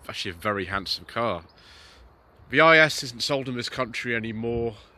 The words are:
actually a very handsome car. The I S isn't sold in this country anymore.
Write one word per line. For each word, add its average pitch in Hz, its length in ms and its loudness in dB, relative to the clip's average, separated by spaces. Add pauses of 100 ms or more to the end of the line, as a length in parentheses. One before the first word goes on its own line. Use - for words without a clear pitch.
actually - 220 -8
a 85 40 -12
very 98 320 -4
handsome 92 400 -6
car. 104 360 -4 (1040)
The 139 120 2
I 160 180 10
S 156 240 4
isn't 120 220 -8
sold 135 240 -2
in 127 80 -6
this 120 120 -6
country 123 460 -4
anymore. 113 600 -4 (240)